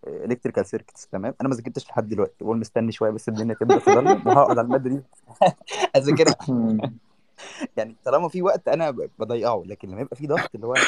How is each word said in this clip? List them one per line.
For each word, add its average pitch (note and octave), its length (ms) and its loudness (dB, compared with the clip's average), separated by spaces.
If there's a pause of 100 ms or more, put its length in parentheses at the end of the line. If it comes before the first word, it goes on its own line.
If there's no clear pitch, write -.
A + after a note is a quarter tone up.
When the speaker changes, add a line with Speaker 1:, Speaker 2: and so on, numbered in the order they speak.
Speaker 1:
آه، D#2+ 200 -10
electrical A2+ 360 -2
circuits، - 480 -10
تمام، G2+ 300 -6
أنا - 80 0
ما C3 60 0
ذاكرتش A#2 340 -10
لحد A2+ 200 -4
دلوقتي، G#2 320 -2
بقول G#2+ 160 -2
مستني A2+ 340 -2
شوية A2 200 0
بس A2 180 -6
الدنيا A2 240 -4
تبدأ B2 260 2
تضلم F#4 420 4
Speaker 2:
<laughs> - 60 -2
Speaker 1:
وهقعد - 300 6
على A#3+ 40 2
المدري B2+ 400 0 (480)
<laughs> - 460 -4
أذاكرها. D3 400 4 (140)
Speaker 2:
مم. A2+ 320 0 (960)
Speaker 1:
يعني A2 180 -6 (100)
طالما D3 220 0
في F3+ 140 -6
وقت F#3+ 260 0
أنا D3+ 240 0
ب-، G2 180 -8 (100)
بضيعه، A2+ 460 -2
لكن G2+ 240 -16
لما G2 120 -10
يبقى C3+ 140 -10
في C#3+ 120 -10
ضغط، D#3 280 -2
اللي A2 120 -10
هو B2 60 -4
أنا B2+ 140 2